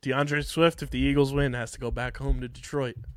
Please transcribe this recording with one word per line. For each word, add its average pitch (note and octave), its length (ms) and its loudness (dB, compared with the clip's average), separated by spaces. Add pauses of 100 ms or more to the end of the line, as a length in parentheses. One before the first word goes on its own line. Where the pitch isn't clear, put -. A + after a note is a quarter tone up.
DeAndre C#3+ 420 0
Swift, E3 380 4
if C#3 80 -8
the B2+ 80 -2
Eagles C#3 340 4
win, C#3+ 200 2
has A#2+ 180 -6
to - 80 -14
go A#2+ 100 -4
back A#2+ 280 -4
home C3+ 240 0
to B2 60 -8
Detroit, B2 500 -4 (180)